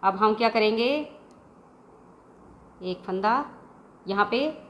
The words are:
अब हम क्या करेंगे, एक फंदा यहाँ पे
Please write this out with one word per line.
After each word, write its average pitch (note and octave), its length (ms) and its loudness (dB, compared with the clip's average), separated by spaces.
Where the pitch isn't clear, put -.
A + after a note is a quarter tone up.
अब F#3+ 140 2
हम G#3+ 180 4
क्या A3+ 160 2
करेंगे, A3+ 400 2
एक F3+ 200 -8
फंदा G3 300 0
यहाँ G3+ 240 0
पे A#3 80 0